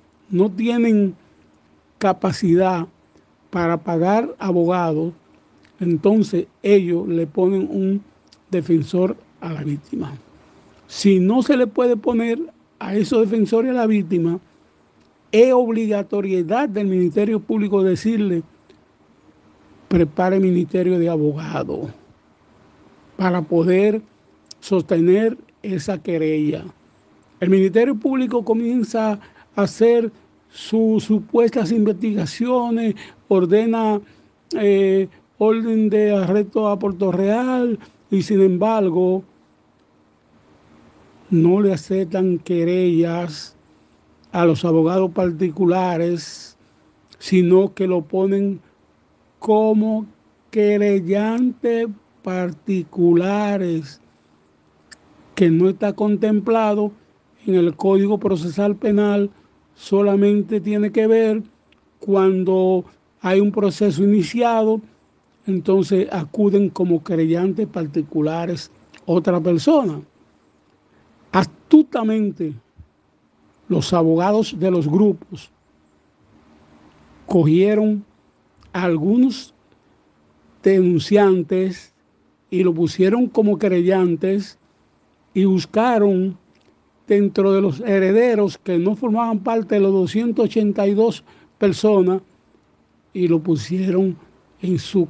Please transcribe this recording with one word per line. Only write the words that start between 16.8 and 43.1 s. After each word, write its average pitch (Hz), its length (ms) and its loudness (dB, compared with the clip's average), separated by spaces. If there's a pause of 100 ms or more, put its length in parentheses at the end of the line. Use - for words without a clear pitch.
Ministerio 190 520 0
Público 208 420 -2
decirle, 190 600 -2 (1400)
prepare 185 540 0
ministerio 180 580 0
de 170 100 0
abogado 151 800 -4 (1300)
para 180 260 0
poder 185 600 0 (580)
sostener 185 800 0 (240)
esa 185 400 -6
querella. 156 640 -2 (760)
El 180 100 0
Ministerio 190 460 2
Público 247 480 -2
comienza 226 760 -2 (360)
a 202 60 -2
hacer 233 500 2 (380)
sus 220 540 0
supuestas 214 680 0
investigaciones, 226 1200 -2 (320)
ordena, 214 720 0 (580)
eh, 196 520 2 (280)
orden 220 520 0
de 214 260 2
arresto 202 540 -2
a 202 100 -2
Puerto 196 320 -2
Real 233 680 -2 (320)
y 196 120 0
sin 196 200 0
embargo 185 840 0 (2000)
no 175 300 4
le 196 140 2
aceptan 185 640 -2
querellas 170 1160 -2 (760)